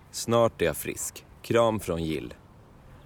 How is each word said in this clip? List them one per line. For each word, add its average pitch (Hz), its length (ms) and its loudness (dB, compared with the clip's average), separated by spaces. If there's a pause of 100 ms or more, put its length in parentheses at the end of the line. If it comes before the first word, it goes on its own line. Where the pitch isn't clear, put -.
(120)
Snart 117 500 2
är 87 40 4
jag 78 120 0
frisk. - 480 -10 (160)
Kram 113 380 2
från 85 240 -4
Jill." 67 300 -6 (720)